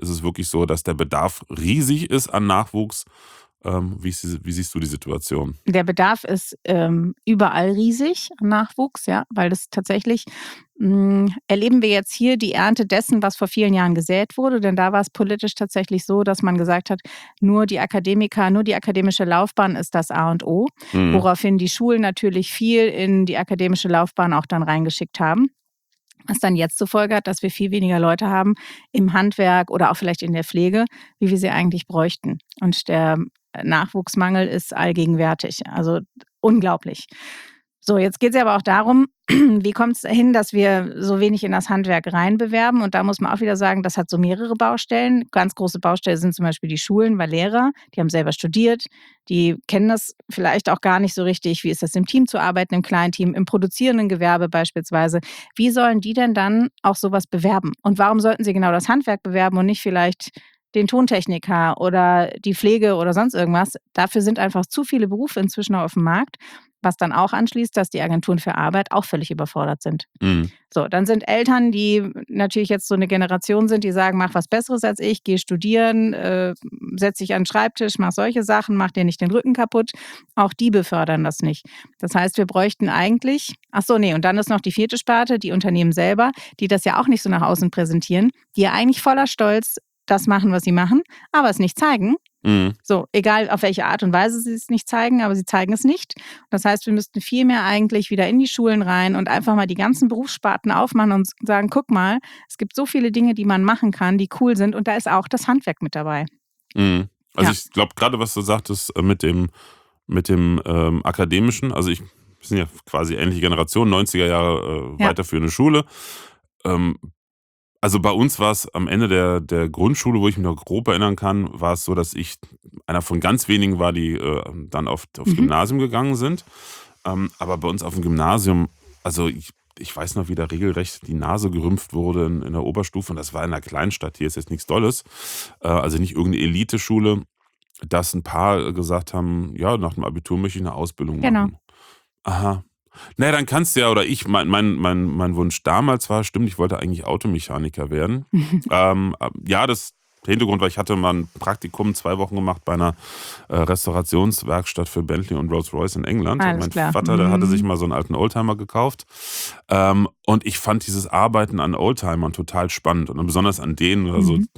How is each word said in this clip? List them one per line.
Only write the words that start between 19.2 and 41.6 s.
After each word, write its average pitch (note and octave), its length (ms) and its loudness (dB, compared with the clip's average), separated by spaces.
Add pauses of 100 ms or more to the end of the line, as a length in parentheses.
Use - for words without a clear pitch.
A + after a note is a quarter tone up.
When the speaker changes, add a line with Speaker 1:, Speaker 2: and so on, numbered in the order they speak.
Speaker 2:
Laufbahn F#3 520 2
ist - 180 -8
das E3 160 0
A E3 200 0
und E3+ 140 -2
O. F#3+ 220 0 (260)
Speaker 1:
Mhm. E3+ 220 2
Speaker 2:
Woraufhin F#3 420 2
die F3+ 140 0
Schulen A#3 320 0
natürlich F#3+ 500 -2
viel A3+ 360 2
in F#3+ 360 2
die F3 140 -2
akademische F#3 500 0
Laufbahn F3 460 2
auch D3+ 100 0
dann E3 180 -2
reingeschickt D#3+ 580 -2
haben. F#3 280 2 (800)
Was G3+ 120 -4
dann F#3 180 2
jetzt E3 200 0
zur G3+ 100 0
Folge G#3 280 0
hat, G#3 120 0
dass F#3 160 -6
wir F#3+ 80 -2
viel G3 200 -4
weniger F#3 280 2
Leute E3+ 300 2
haben G3 280 2 (360)
im F#3+ 220 2
Handwerk F#3 560 4
oder F3 200 2
auch - 60 0
vielleicht F3 260 -4
in E3+ 120 -2
der D#3+ 100 -4
Pflege, F#3 400 0 (340)
wie F#3+ 120 2
wir F#3+ 80 2
sie F#3 120 0
eigentlich F3+ 360 0
bräuchten. E3+ 520 -2 (220)
Und F3+ 280 -2
der D#3+ 300 0 (440)
Nachwuchsmangel F#3 840 0
ist - 260 -6
allgegenwärtig, E3 920 -2
also E3+ 320 -2 (400)
unglaublich. G#3+ 640 0 (720)
So, G3+ 200 0
jetzt F#3+ 200 0
geht's A#3+ 160 2
ja C4 60 4
aber G#3+ 160 2
auch G3 60 0
darum, A3 440 4 (120)
<clears throat> - 100 -20
wie G#3+ 420 4
kommt's A#3 300 0
dahin, A#3+ 320 4
dass A3 200 2
wir G3 480 2
so G3 200 0
wenig G#3 240 2
in F#3+ 80 -2
das F#3 160 0